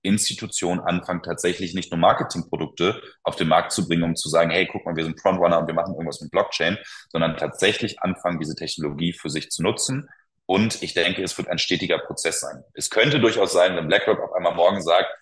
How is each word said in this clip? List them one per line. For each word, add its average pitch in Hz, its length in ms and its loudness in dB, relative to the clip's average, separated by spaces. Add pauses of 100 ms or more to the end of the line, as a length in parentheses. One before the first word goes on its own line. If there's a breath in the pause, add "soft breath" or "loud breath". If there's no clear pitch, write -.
Institutionen 98 760 0
anfangen, 87 420 -2
tatsächlich 87 540 -4
nicht 92 160 -6
nur 85 80 -2
Marketingprodukte - 1000 0 (200 loud breath)
auf - 140 -2
den 80 140 0
Markt 85 240 4
zu 90 140 0
bringen, 85 160 2
um 82 120 0
zu - 140 -6
sagen, 82 200 4
hey, 90 220 2
guck - 140 -8
mal, 85 100 -4
wir 80 80 -2
sind 80 180 -8
Frontrunner 87 380 4
und 80 80 -2
wir 80 80 -4
machen - 180 -2
irgendwas 78 280 -8
mit 73 100 -12
Blockchain, 90 460 0 (320 loud breath)
sondern 82 280 0
tatsächlich - 640 -2
anfangen, 87 380 -2
diese 76 160 -6
Technologie 78 580 -4
für - 160 -8
sich 76 220 -6
zu - 100 -6
nutzen. 127 460 -2 (420 soft breath)
Und 202 320 2
ich - 120 -8
denke, 90 300 0
es - 140 -6
wird 92 120 -6
ein 85 80 -2
stetiger 85 420 0
Prozess - 400 -4
sein. 67 240 -10 (100)
Es - 160 -6
könnte 139 300 4
durchaus 107 320 4
sein, 90 240 4
wenn 78 140 -4
BlackRock 104 320 2
auf 98 100 -8
einmal 87 240 0
morgen 90 260 4
sagt 85 280 2 (120)